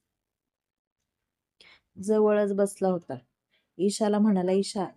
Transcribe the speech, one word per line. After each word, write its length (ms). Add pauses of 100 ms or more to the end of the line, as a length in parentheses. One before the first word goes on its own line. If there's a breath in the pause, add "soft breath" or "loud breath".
(2000 soft breath)
जवळच 580
बसला 340
होता. 280 (640)
ईशाला 400
म्हणाला, 340
"ईशा, 340 (100)